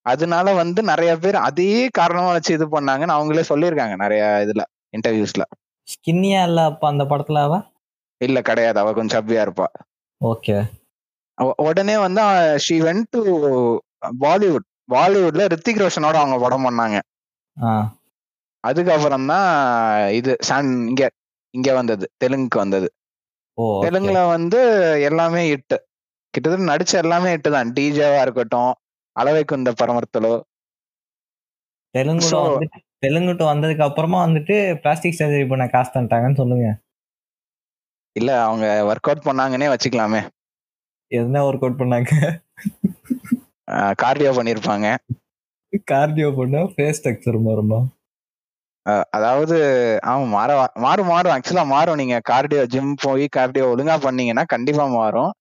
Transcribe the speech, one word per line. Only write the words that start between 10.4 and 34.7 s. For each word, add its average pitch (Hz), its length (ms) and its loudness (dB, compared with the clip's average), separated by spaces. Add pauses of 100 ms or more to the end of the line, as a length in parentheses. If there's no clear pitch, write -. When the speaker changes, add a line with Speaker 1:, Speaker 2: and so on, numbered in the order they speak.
Speaker 1:
உ-, 131 120 0
உடனே 196 420 0
வந்து, 196 240 2
ஆ, 196 220 4
she 151 300 2
went 165 380 0
to 233 100 -2 (1000)
Bollywood. 160 460 2 (260)
பாலிவுட்ல 175 540 2
ரித்திக் 196 420 0
ரோஷனோட 156 260 0
அவங்க 139 260 2
படம் 127 300 0
பண்ணாங்க. 113 300 -2 (640)
Speaker 2:
ஆ. 110 340 -2 (640)
Speaker 1:
அதுக்கப்புறம் 147 680 0
தான் 123 840 0
இது 120 260 0 (120)
சான்-, 131 400 -2
இங்க, 131 220 0 (400)
இங்க 127 240 -2
வந்தது, 117 380 -2 (140)
தெலுங்குக்கு 131 300 -2
வந்தது. 98 380 0 (600)
Speaker 2:
ஓ, 107 280 -2
ஓகே. 151 60 0
Speaker 1:
தெலுங்குல 185 400 0
வந்து 170 320 0 (420)
எல்லாமே 165 540 0
ஹிட். 135 220 -6 (520)
கிட்டத்தட்ட 160 480 -2
நடிச்ச 175 160 -2
எல்லாமே 175 420 0
ஹிட் 151 160 -2
தான். 123 220 -2
டி 143 180 0
ஜேவா 143 300 2
இருக்கட்டும், 123 520 0 (460)
அளவைக்குந்த 143 540 0 (100)
பரமர்த்தலோ. 117 580 -2 (1600)
Speaker 2:
தெலுங்குல 151 200 0
Speaker 1:
So 160 400 0
Speaker 2:
வந்துட்டு, 151 200 -6 (280)
தெலுங்குட்டு 170 380 0
வந்ததுக்கு 151 380 0
அப்புறமா 160 440 0
வந்துட்டு 170 540 0